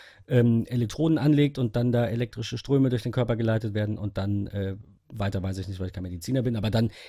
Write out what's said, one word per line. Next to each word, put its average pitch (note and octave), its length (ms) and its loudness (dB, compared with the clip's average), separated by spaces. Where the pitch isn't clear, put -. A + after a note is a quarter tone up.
ähm, A#2 400 4
Elektroden C#3 500 0
anlegt C#3+ 400 4
und A#2+ 180 -2
dann A#2+ 160 2
da A#2 160 2
elektrische A#2 500 -4
Ströme C3+ 320 2
durch B2 140 -2
den A#2+ 80 -4
Körper A#2 240 0
geleitet A2 380 0
werden G#2+ 240 -2
und G2+ 200 -6
dann, G2+ 300 -2
äh, F#2+ 300 -4
weiter G2 300 -2
weiß F#2+ 140 -4
ich F#2 100 -6
nicht, F#2+ 140 -8
weil F#2 60 -4
ich F#2+ 60 -10
kein F2+ 100 -8
Mediziner F#2 400 -2
bin, A#2+ 120 0
aber G#2+ 160 -2
dann A2+ 200 2